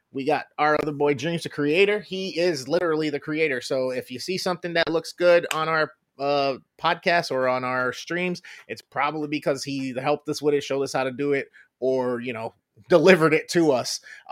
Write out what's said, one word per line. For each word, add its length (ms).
We 120
got 220
our 240
other 80
boy, 240
Dreams 300
the 60
Creator. 500
He 360
is 300
literally 440
the 100
creator. 400
So 300
if 200
you 80
see 200
something 340
that 180
looks 220
good 420
on 140
our, 240
uh, 380
podcast 480
or 180
on 140
our 300
streams, 500
it's 160
probably 460
because 340
he 340
helped 320
us 140
with 120
it, 100
showed 180
us 120
how 100
to 80
do 200
it, 140
or, 420
you 120
know, 220
delivered 440
it 180
to 200
us. 300